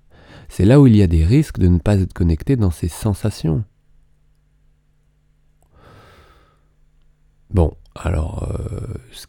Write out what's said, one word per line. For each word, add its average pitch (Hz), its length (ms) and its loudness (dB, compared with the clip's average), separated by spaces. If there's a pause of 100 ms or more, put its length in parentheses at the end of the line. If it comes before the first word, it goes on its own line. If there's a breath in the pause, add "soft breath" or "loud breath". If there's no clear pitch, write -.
(480 loud breath)
C'est - 160 -2
là 131 160 6
où 139 60 8
il 113 100 6
y 104 60 6
a 98 40 4
des 82 180 2
risques 127 340 0
de 92 100 2
ne 87 100 2
pas 101 220 0
être 90 120 -4
connecté 85 440 -2
dans 104 140 0
ces - 180 -8
sensations. 110 760 -6 (3750 soft breath)
Bon, 87 220 2 (240)
alors, 82 520 -6
euh, - 460 -10 (160)
ce - 180 -20